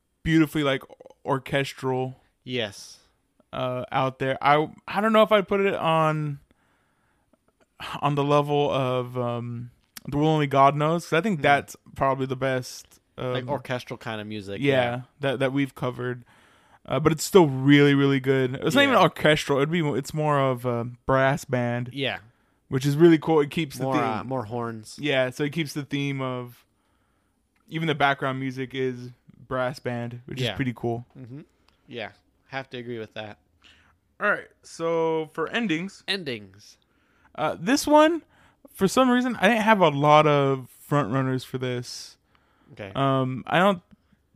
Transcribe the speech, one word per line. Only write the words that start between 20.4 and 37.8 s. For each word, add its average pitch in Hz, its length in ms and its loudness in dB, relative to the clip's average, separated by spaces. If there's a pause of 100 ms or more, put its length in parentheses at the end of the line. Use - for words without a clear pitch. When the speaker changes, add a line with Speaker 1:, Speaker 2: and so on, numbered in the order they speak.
Speaker 1:
a 120 200 -2 (200)
brass 135 400 2
band. 123 480 -4
Speaker 2:
Yeah. 127 260 -4 (480)
Speaker 1:
Which 131 180 -2
is 143 120 2
really 165 200 10
cool. 160 220 2
It 143 120 0
keeps 135 260 -6
the 127 80 -6
Speaker 2:
More, 135 80 -2
Speaker 1:
theme. 123 100 0
Speaker 2:
uh, 107 220 -4
more 123 200 -6
horns. 113 540 -10
Speaker 1:
Yeah, 135 300 0
so 151 160 -6
it 143 80 -4
keeps 160 200 -6
the 147 120 -8
theme 139 360 -6
of 123 440 -10 (1040)
even 165 180 -4
the 147 80 0
background 139 460 0
music 131 340 -8
is 123 360 -6 (360)
brass 127 320 -4
band, 120 460 -8
which 131 160 -10
Speaker 2:
Yeah. 117 100 -2
Speaker 1:
is 95 60 -8
pretty 127 180 -4
cool. 120 300 -6 (120)
Speaker 2:
Mm-hmm. 131 240 -18 (460)
Yeah, 110 240 -12 (360)
have 135 240 -12
to 127 60 -12
agree 120 220 -10
with 107 140 -12
that. 107 240 -12 (840)
Speaker 1:
All 208 100 -2
right, 151 180 -4 (160)
so 165 720 -2
for 160 160 -4
endings, 196 580 -4
Speaker 2:
Endings. 113 720 -10 (580)
Speaker 1:
uh, 151 240 -4
this 240 280 0